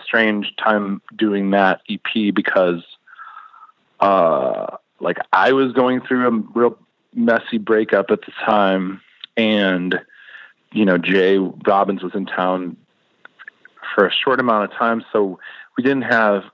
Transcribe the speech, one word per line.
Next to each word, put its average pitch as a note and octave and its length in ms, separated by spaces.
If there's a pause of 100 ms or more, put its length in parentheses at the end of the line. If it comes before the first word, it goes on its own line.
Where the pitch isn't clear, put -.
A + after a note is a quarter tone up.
strange G#2+ 540
time G#2 440 (140)
doing G2+ 360
that G2 360
E G#2 100
P G#2 340
because, F#2 520 (1160)
uh, C#2+ 760 (220)
like, F2+ 180 (160)
I G2 200
was C3+ 200
going B2+ 280
through B2 260
a A#2+ 40 (220)
real A#2 240 (360)
messy A#2 440
breakup G#2+ 540
at G#2 100
the - 100 (140)
time, F#2+ 560 (340)
and, F#2+ 640 (720)
you G#2+ 140
know, F2+ 120
Jay F#2+ 400
Robbins G2 680
was F2+ 120
in G2 100
town F#2 500 (1200)
for G2+ 120
a - 40
short B2+ 280
amount A2 320
of - 60
time, A2+ 360
so G2 260 (380)
we A#2+ 60
didn't C3+ 200
have A2 400 (100)